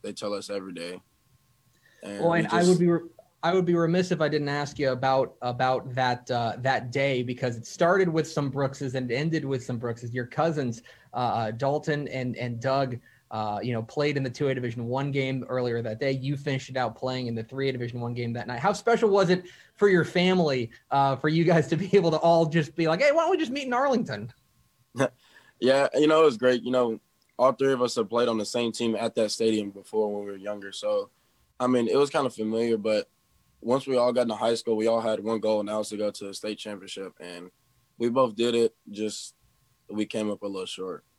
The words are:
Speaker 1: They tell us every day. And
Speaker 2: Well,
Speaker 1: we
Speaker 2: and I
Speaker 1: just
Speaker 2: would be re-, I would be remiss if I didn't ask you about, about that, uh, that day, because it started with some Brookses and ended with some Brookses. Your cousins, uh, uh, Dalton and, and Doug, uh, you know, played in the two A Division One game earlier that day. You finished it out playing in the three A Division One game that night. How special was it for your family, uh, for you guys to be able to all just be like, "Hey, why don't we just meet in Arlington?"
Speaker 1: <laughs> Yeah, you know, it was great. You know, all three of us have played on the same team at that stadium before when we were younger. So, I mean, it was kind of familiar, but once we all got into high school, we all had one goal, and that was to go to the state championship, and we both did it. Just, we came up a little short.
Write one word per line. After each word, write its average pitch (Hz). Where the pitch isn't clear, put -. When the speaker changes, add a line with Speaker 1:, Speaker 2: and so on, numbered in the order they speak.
Speaker 1:
They 107
tell 104
us 98
every 95
day. 85
And 101
Speaker 2:
Well, 165
Speaker 1:
we 170
Speaker 2:
and 165
I 170
Speaker 1:
just 180
Speaker 2:
would 180
be 175
re-, 170
I 170
would 185
be 175
remiss 170
if 160
I 151
didn't 147
ask 143
you 139
about, 131
about 127
that, 127
uh, 120
that 123
day, 135
because 123
it 110
started 180
with 160
some 143
Brookses 135
and 127
ended 151
with 135
some 120
Brookses. 117
Your 123
cousins, 147
uh, 120
uh, 113
Dalton 143
and, 127
and 120
Doug, 131
uh, 107
you 123
know, 113
played 147
in 135
the 131
two 139
A 135
Division 120
One 135
game 135
earlier 123
that 110
day. 139
You 135
finished 139
it 131
out 120
playing 127
in 117
the 113
three 135
A -
Division 120
One 120
game 120
that 113
night. 120
How 190
special 233
was 196
it 180
for 208
your 180
family, 175
uh, 139
for 156
you 165
guys 165
to 165
be 185
able 170
to 156
all 165
just 156
be 165
like, 165
"Hey, 285
why 320
don't 320
we 370
just 285
meet 269
in 247
Arlington?" 240
Speaker 1:
<laughs> 127
Yeah, 131
you 151
know, 156
it 160
was 131
great. 123
You 123
know, 120
all 127
three 135
of 123
us 120
have 110
played 117
on 113
the 107
same 120
team 113
at 110
that 110
stadium 110
before 104
when 104
we 101
were 98
younger. 98
So, 104
I 127
mean, 120
it -
was 139
kind 143
of -
familiar, 113
but 107
once 127
we 131
all 123
got 123
into 113
high 113
school, 110
we 110
all 113
had 110
one 110
goal, 107
and 101
that 107
was 107
to 107
go 104
to -
the 98
state 104
championship, 95
and 90
we 120
both 123
did 117
it. 117
Just, 104
we 104
came 107
up 101
a 101
little 95
short. 92